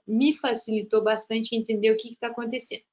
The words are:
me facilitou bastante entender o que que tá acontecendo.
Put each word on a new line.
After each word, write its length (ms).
me 260
facilitou 720
bastante 520
entender 360
o 60
que 120
que 60
tá 120
acontecendo. 640